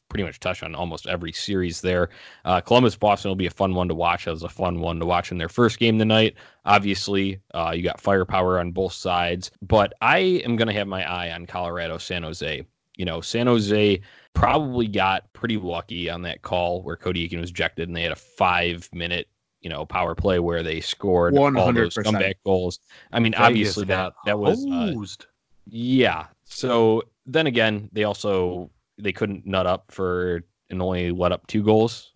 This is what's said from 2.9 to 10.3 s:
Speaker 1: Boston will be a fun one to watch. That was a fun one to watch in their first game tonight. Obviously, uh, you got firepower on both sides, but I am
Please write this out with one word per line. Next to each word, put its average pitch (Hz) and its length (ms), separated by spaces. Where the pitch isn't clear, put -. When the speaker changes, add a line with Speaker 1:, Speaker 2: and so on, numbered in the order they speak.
Speaker 1:
Boston 101 320
will 95 80
be 92 100
a 82 40
fun 95 220
one 90 140
to 82 80
watch. 85 300
That 87 60
was 80 120
a 85 60
fun 87 320
one 85 180
to 85 60
watch 87 260
in 92 60
their 82 120
first 117 300
game 113 180
tonight. 110 380
Obviously, 98 720
uh, 82 200
you 85 80
got 87 180
firepower 92 600
on 87 120
both 92 220
sides, 87 560
but 101 400
I 139 180
am 180 380